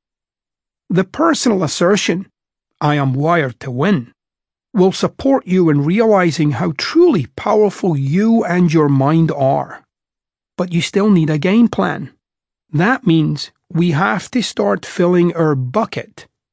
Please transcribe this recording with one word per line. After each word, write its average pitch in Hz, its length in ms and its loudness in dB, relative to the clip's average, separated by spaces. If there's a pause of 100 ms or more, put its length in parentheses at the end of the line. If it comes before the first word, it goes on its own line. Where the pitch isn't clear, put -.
(920)
The 185 140 0
personal 240 600 0
assertion, 185 640 -2 (520)
"I 147 140 0
am 139 200 0
wired 143 460 -2
to 139 100 -12
win," 135 420 -2 (600)
will 190 200 2
support - 540 -2
you 180 240 2
in 143 140 2
realizing 180 680 2
how 160 260 -4
truly 311 480 2 (100)
powerful 208 600 0
you 190 480 0
and 175 280 0
your 156 160 4
mind 151 440 2
are. 139 500 -2 (720)
But 180 160 -6
you 165 100 0
still 202 280 0
need 160 200 2
a 156 80 -2
game 208 300 2
plan. 165 420 -4 (600)
That 202 360 0
means 156 440 2 (180)
we 170 220 0
have 190 400 -2
to 247 120 -2
start 202 440 -4
filling 175 480 2
our 156 200 0
bucket 131 720 -6 (260)